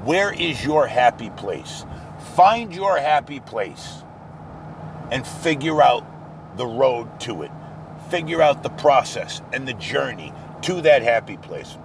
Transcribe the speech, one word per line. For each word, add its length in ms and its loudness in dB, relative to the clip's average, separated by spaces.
Where 280 2
is 320 -2
your 220 4
happy 440 4
place? 560 -8
Find 400 6
your 240 2
happy 420 2
place 640 -8
and 160 -2
figure 540 0
out 240 6
the 80 -2
road 540 0
to 220 -6
it. 80 -8
Figure 320 -2
out 200 2
the 80 -4
process 680 2
and 140 -6
the 80 -6
journey 580 -4
to 180 -2
that 220 8
happy 340 2
place. 480 -12